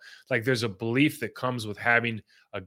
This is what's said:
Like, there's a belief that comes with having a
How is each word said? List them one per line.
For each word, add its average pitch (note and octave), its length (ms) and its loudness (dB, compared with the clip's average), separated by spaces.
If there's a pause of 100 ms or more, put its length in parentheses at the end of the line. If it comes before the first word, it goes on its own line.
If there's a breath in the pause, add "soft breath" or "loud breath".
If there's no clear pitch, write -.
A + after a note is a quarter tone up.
(280 loud breath)
Like, A#2+ 140 0
there's A#2+ 220 2
a A#2 40 0
belief B2 520 2
that A2 160 -8
comes B2 300 -4
with G#2 120 -8
having A#2 420 2 (320 soft breath)
a G2+ 140 -6